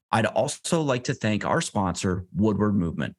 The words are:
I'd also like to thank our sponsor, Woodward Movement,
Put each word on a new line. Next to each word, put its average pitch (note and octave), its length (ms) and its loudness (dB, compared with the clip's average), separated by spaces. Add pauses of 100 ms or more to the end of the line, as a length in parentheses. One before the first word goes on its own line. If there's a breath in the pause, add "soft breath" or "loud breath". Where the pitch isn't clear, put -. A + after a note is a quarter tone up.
(140)
I'd A2 120 2
also - 560 0
like C3 240 0
to C#3 80 -2
thank G#2+ 320 0
our D#3 160 0
sponsor, F#2 640 -2 (100)
Woodward G#2 400 2
Movement, D#2 440 -2